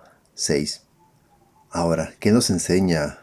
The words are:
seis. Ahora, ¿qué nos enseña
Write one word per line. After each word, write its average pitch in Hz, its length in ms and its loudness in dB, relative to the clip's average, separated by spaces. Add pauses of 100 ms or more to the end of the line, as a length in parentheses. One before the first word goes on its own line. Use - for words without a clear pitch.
(340)
seis. - 480 -4 (880)
Ahora, 82 500 -2
¿qué - 100 2
nos - 200 4
enseña 139 720 0